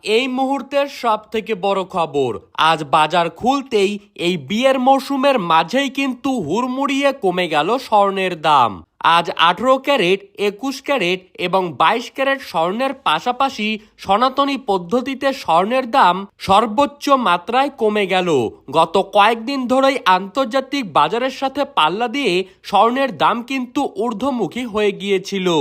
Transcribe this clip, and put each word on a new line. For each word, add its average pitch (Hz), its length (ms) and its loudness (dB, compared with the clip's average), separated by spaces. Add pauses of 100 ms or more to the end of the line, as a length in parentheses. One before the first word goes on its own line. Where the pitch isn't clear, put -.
(160)
এই 254 100 2 (120)
মুহূর্তের 277 500 -2 (140)
সব 214 180 0 (120)
থেকে 220 220 -4 (120)
বড় 196 160 0 (140)
খবর, 143 360 0 (380)
আজ 160 100 2 (160)
বাজার 160 320 2 (120)
খুলতেই 233 520 0 (340)
এই 180 100 0 (120)
বিয়ের 254 320 2
মৌসুমের 269 580 2 (140)
মাঝেই 175 380 2
কিন্তু 269 400 -4 (160)
হুড়মুড়িয়ে 262 640 0 (140)
কমে 180 300 0
গেল 151 160 2 (180)
স্বর্ণের 196 540 2
দাম। 143 300 4 (440)
আজ 170 100 2 (240)
আঠারো 233 260 2 (100)
ক্যারেট, 196 340 2 (280)
একুশ 254 280 -6 (120)
ক্যারেট 185 320 -2 (280)
এবং 185 140 0 (180)
বাইশ 214 260 2 (100)
ক্যারেট 269 240 -2 (120)
স্বর্ণের 214 420 -2 (140)
পাশাপাশি 220 600 -2 (360)
সনাতনী 262 540 0 (120)
পদ্ধতিতে 240 580 -2 (160)
স্বর্ণের 214 480 2
দাম 202 240 4 (300)
সর্বোচ্চ 226 600 2 (220)
মাত্রায় 226 420 0 (120)
কমে 208 320 0
গেল। 185 160 0 (420)
গত 165 240 2 (200)
কয়েকদিন 226 520 2
ধরেই 269 300 2 (200)
আন্তর্জাতিক 262 680 -4 (140)
বাজারের 233 440 0
সাথে 269 200 -4 (140)
পাল্লা 180 320 0
দিয়ে 233 260 -2 (300)
স্বর্ণের 233 540 2
দাম 165 260 2
কিন্তু 254 380 -4 (220)
ঊর্ধ্বমুখী 240 600 -4
হয়ে 208 260 0
গিয়েছিল। 190 560 -2 (140)